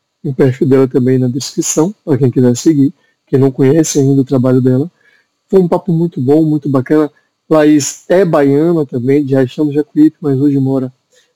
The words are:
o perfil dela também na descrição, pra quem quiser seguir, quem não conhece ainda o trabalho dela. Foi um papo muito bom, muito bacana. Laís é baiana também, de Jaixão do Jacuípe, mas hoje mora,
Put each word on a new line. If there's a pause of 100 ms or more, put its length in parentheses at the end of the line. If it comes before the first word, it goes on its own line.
(240)
o
perfil
dela
também
na
descrição, (120)
pra
quem
quiser
seguir, (340)
quem
não
conhece
ainda
o
trabalho
dela. (600)
Foi
um
papo
muito
bom,
muito
bacana. (380)
Laís
é
baiana
também,
de
Jaixão
do
Jacuípe,
mas
hoje
mora, (440)